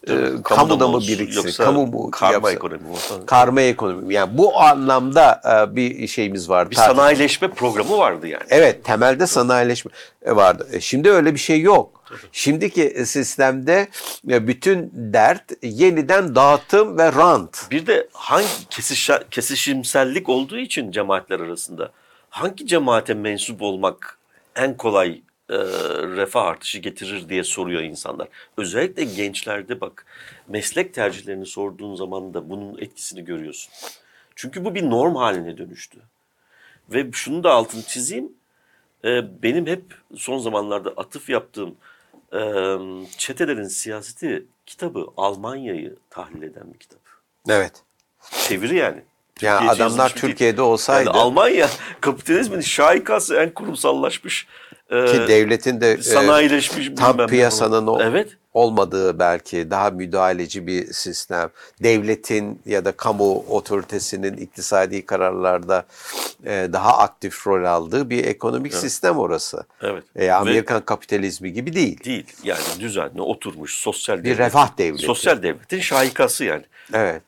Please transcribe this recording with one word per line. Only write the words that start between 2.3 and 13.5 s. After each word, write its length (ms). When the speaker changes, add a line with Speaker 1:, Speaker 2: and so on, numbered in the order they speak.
Speaker 2:
yapsa? 180
Speaker 1:
ekonomi 380
mi? 60
Speaker 2:
Karma 360
ekonomi. 520
Yani 240
bu 240
anlamda, 800
e, 40
bir 320
şeyimiz 420
var. 220
Speaker 1:
Bir 40
Speaker 2:
Tartışma. 260
Speaker 1:
sanayileşme 460
programı 500
vardı 300
yani. 220
Speaker 2:
Evet, 360
temelde 420
sanayileşme, 640
e, 100
vardı. 360
E, 80
şimdi 320
öyle 220
bir 60
şey 220
yok. 480
Speaker 1:
Tabii. 100
Speaker 2:
Şimdiki 720
sistemde, 840